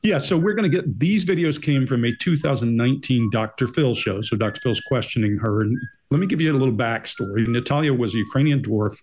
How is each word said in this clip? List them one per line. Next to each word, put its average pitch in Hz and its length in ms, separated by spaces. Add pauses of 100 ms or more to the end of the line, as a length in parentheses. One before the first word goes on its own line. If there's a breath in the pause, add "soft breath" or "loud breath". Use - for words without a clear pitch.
Yeah, 208 140
so 160 220
we're 196 160
gonna 202 160
get, 139 280
these 180 280
videos 165 340
came 135 260
from 120 200
a 117 100
two 175 180
thousand 123 400
nineteen 123 560
Doctor 110 360
Phil 127 280
show. 104 280
So - 120
Doctor 107 280
Phil's 110 180
questioning 107 560
her. 107 240
And 110 160 (340)
let 143 100
me 196 60
give 185 140
you 160 120
a 143 40
little 131 180
backstory. 110 720
Natalia 143 460
was 120 220
a 113 40
Ukrainian 135 440
dwarf 107 400